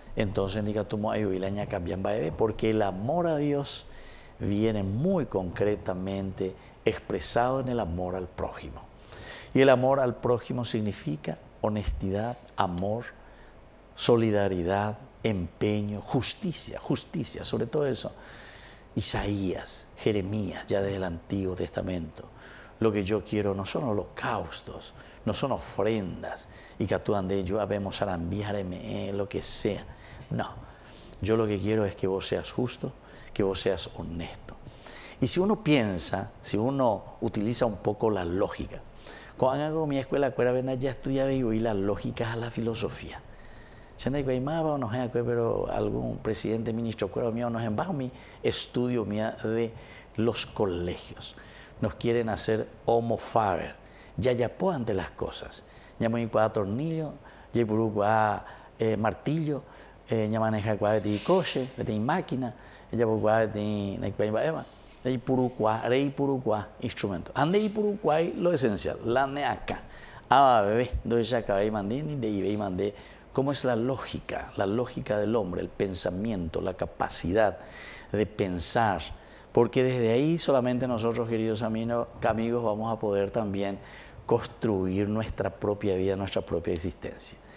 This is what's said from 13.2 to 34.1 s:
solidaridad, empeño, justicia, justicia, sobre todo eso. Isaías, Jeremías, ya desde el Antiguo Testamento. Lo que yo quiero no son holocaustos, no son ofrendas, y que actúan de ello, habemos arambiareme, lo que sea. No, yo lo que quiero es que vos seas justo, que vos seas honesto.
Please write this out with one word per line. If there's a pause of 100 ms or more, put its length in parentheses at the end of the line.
solidaridad, (260)
empeño,
justicia,
justicia,
sobre
todo
eso. (840)
Isaías, (100)
Jeremías,
ya
desde
el
Antiguo
Testamento. (560)
Lo
que
yo
quiero
no
son
holocaustos, (320)
no
son
ofrendas, (280)
y
que
actúan
de
ello,
habemos
arambiareme,
lo
que
sea. (440)
No, (720)
yo
lo
que
quiero
es
que
vos
seas
justo, (420)
que
vos
seas
honesto. (640)